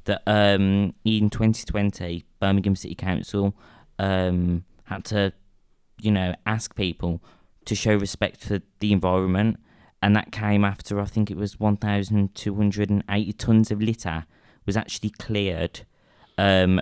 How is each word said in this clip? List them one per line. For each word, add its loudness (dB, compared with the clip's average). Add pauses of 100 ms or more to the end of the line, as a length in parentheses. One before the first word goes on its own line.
that, -2
um, 4 (100)
in 2
twenty 0
twenty, -4 (160)
Birmingham 2
City -8
Council, -2 (420)
um, 0 (200)
had -12
to, 0 (680)
you 0
know, 0 (120)
ask -4
people -4 (420)
to -4
show 2
respect -4
for -4 (200)
the 2
environment, 2 (420)
and 6
that -2
came 2
after, -4
I -2
think -2
it -8
was -8
one 2
thousand 0
two -6
hundred 0
and 0
eighty -2
tons 2
of -4
litter -4 (420)
was -2
actually -6
cleared, -4 (560)
um, 4